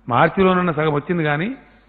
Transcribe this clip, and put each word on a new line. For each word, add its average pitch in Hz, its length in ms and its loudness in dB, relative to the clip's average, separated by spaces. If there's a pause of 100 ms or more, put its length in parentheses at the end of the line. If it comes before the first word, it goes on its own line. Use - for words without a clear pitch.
మార్చిలోనన్న 180 640 2
సగం 151 220 0
వచ్చింది 165 300 -2
కానీ, 156 320 -4 (340)